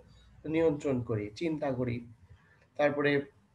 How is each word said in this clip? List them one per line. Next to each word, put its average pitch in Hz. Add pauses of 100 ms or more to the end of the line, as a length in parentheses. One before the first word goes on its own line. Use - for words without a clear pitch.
(440)
নিয়ন্ত্রণ 151
করি, 104
চিন্তা 156
করি, 120 (720)
তারপরে 143 (340)